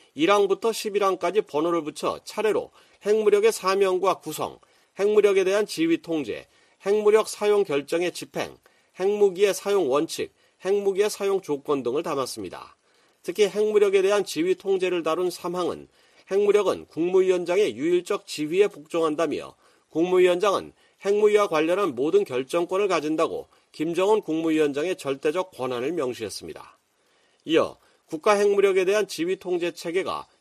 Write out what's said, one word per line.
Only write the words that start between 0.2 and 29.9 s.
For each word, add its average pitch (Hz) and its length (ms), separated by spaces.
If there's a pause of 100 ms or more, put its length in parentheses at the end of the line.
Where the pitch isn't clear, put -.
항부터 202 400
십일 202 320
항까지 185 380
번호를 165 420
붙여 143 400
차례로 202 480 (340)
핵무력의 208 460
사명과 185 640
구성, 139 440 (400)
핵무력에 202 460
대한 202 220
지휘 165 360
통제, 131 460 (360)
핵무력 214 440
사용 208 340
결정의 165 480
집행, 117 460 (420)
핵무기의 196 560
사용 196 340
원칙, 147 460 (280)
핵무기의 196 460
사용 196 320
조건 143 420
등을 123 200
담았습니다. 120 720 (460)
특히 185 260
핵무력에 202 540
대한 196 220
지휘 180 320
통제를 180 460
다룬 170 280
삼 175 260
항은 104 320 (420)
핵무력은 190 560
국무위원장의 180 880
유일적 175 500
지휘에 170 420
복종한다며 151 840 (340)
국무위원장은 180 840 (320)
핵무기와 208 440
관련한 165 460
모든 160 300
결정권을 170 640
가진다고 156 600 (240)
김정은 180 500
국무위원장의 156 760
절대적 156 560
권한을 127 400
명시했습니다. 113 840 (680)
이어 135 300 (300)
국가 165 260
핵무력에 202 520
대한 202 220
지휘 180 300
통제 175 340
체계가 160 560 (140)